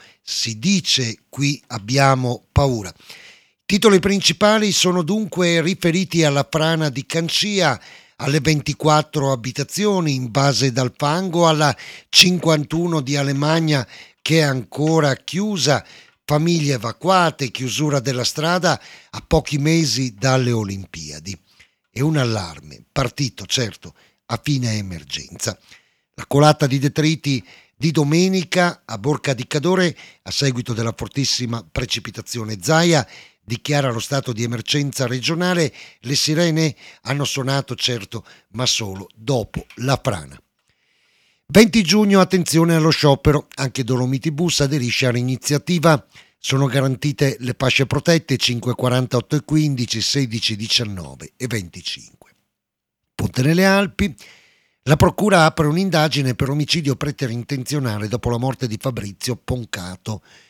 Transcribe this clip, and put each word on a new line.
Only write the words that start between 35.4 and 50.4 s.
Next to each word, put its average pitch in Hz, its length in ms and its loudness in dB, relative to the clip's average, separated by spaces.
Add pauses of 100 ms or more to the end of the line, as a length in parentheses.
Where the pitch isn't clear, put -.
Le 127 140 -4
sirene 156 600 0 (260)
hanno 139 220 -2
suonato, 135 520 -4
certo, 113 500 -6 (240)
ma 123 160 -4
solo 98 480 -4
dopo 110 500 -4 (120)
la 127 260 0
frana. 76 360 -6 (1080)
Venti 214 360 2
giugno, 202 380 2
attenzione 170 540 2
allo 160 160 2
sciopero. 147 640 2
Anche 131 300 -4
Dolomiti 131 480 -2
Bus 160 280 -2
aderisce 135 460 0
all'iniziativa. 131 1000 0 (300)
Sono 135 300 0
garantite 135 720 0
le 123 160 -4
fasce 131 300 2
protette 147 500 0
cinque 120 380 -2
quaranta, 127 420 0
otto 135 200 -2
e 143 80 -2
quindici, 135 580 0
sedici, 117 520 -2